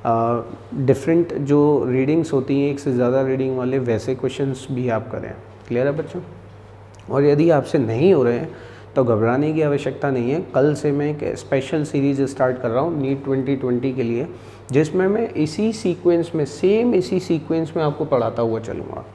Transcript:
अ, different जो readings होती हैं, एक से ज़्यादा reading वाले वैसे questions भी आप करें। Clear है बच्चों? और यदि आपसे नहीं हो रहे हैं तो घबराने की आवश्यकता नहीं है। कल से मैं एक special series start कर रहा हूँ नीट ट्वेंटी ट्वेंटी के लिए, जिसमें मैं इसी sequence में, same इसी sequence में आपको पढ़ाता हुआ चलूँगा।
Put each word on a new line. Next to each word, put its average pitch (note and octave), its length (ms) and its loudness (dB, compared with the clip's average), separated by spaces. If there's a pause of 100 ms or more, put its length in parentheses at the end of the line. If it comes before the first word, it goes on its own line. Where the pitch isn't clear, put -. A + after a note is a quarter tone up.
अ, A#2 360 0 (340)
different D3 600 2
जो C#3+ 540 4
readings C3+ 440 0
होती C#3 280 0
हैं, C#3+ 100 2
एक C#3 100 -6
से C#3 120 -2
ज़्यादा B2+ 300 2
reading C3 360 0
वाले B2+ 200 0
वैसे A#2+ 360 -2
questions C3 560 -4
भी B2 180 -2
आप A2 240 -2
करें। - 220 -8 (340)
Clear B2 180 0
है C#3+ 100 0
बच्चों? D#3+ 240 -8 (920)
और C#3 140 2
यदि D3 260 4
आपसे D3+ 280 2
नहीं B2+ 360 4
हो C#3 80 4
रहे A#2+ 160 2
हैं D#3+ 120 -6 (460)
तो C3+ 80 4
घबराने A#2+ 480 2
की D#3 100 0
आवश्यकता C#3+ 480 0
नहीं B2 200 0
है। D#3+ 240 -2
कल C#3+ 200 4
से D3 180 0
मैं D3 240 0
एक - 200 -6
special C#3+ 480 -2
series C#3 360 0
start C3 380 0
कर A#2+ 120 -2
रहा B2+ 120 2
हूँ D#3+ 200 -2
नीट C3+ 220 -2
ट्वेंटी C3+ 320 0
ट्वेंटी B2 360 -2
के B2+ 100 -4
लिए, A#2+ 260 -2 (440)
जिसमें D#3+ 360 2
मैं A3 200 0
इसी G#3 440 -2
sequence E3+ 600 0
में, D#3 100 0
same G#3+ 500 2
इसी F#3 260 2
sequence D#3+ 560 -2
में D#3+ 80 0
आपको C#3+ 200 -2
पढ़ाता A#2 380 0
हुआ A2+ 180 0
चलूँगा। F2+ 440 -10 (100)